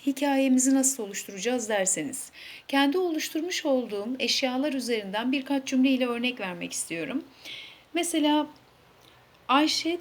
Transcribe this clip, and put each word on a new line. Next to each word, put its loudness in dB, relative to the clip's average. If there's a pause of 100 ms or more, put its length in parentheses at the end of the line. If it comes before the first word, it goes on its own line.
hikayemizi 4
nasıl 2
oluşturacağız -4
derseniz, -2 (380)
kendi 4
oluşturmuş -2
olduğum 0 (100)
eşyalar 0
üzerinden -2
birkaç 0
cümleyle 4
örnek -2
vermek -6
istiyorum. -4 (720)
Mesela, 2 (1000)
"Ayşe 2